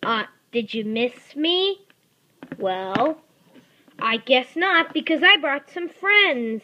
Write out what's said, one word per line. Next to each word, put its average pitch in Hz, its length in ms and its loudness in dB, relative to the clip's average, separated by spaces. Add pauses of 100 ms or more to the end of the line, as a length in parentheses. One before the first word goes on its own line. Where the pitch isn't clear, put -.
Uh, 233 200 0 (280)
did 233 220 -4
you 226 120 -4
miss 226 500 -4
me? 359 440 0 (800)
Well, 196 580 -2 (840)
I 226 180 -2
guess 254 380 0
not, 330 380 0
because 311 300 -2
I 381 140 8
brought 285 320 -2
some 349 200 -10
friends. 311 760 0